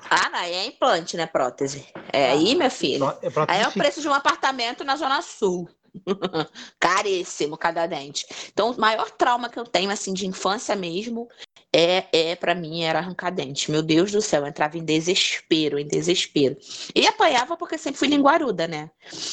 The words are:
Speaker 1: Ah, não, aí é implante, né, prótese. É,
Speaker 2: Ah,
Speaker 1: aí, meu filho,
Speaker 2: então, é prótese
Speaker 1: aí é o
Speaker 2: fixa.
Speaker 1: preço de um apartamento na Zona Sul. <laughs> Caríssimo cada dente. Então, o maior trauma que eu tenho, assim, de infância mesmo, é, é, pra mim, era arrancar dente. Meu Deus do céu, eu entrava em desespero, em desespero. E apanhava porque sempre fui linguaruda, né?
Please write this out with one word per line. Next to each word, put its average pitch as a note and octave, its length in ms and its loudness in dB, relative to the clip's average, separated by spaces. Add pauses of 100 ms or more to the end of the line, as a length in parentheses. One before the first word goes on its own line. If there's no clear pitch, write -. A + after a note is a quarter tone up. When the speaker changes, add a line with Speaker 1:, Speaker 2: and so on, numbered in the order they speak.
Speaker 1:
Ah, F4 220 2
não, C4 80 -4
aí F3 140 -4
é F#3 120 -4
implante, G3 500 0
né, E3 120 -2
prótese. C#3 580 -4 (260)
É, C3+ 200 4
Speaker 2:
Ah, - 20 4
Speaker 1:
aí, F3 220 4
meu C#4+ 160 2
filho, C3+ 340 0
Speaker 2:
então, D3+ 160 -2
é F3+ 80 -6
prótese D#3 300 2
Speaker 1:
aí A3 40 2
é B3+ 40 2
o D4+ 40 -2
Speaker 2:
fixa. - 120 -2
Speaker 1:
preço D4 180 0
de D4 80 -2
um C#4+ 40 2
apartamento C4+ 680 0
na C#4 120 -2
Zona D4 260 -2
Sul. F3+ 480 -4 (240)
<laughs> - 840 -6
Caríssimo F3 760 0
cada E3+ 300 -2
dente. C#3+ 380 -8 (260)
Então, A3 200 0
o A#3+ 80 -8
maior A3 320 2
trauma B3 380 0
que - 80 -16
eu A#3+ 60 -6
tenho, G3 260 0
assim, G3+ 240 -4
de F#3+ 140 -4
infância G3+ 480 -2
mesmo, G#3+ 540 -6 (460)
é, F3+ 320 4 (240)
é, F3 60 -4
pra F3 180 0
mim, E3 280 -4
era D#3+ 160 0
arrancar F3+ 320 -4
dente. D3 380 -4
Meu D#3 140 2
Deus E3 280 2
do G#3 100 2
céu, D#3 220 2
eu C#3+ 40 -4
entrava D3+ 300 -4
em E3 80 -6
desespero, D#3 920 0
em D3 100 -4
desespero. D#3 680 2 (400)
E C4 100 6
apanhava E4+ 520 4
porque - 200 -6
sempre C#4 220 -6
fui C#4+ 80 2
linguaruda, C#4 600 4
né? D#3 220 -6 (440)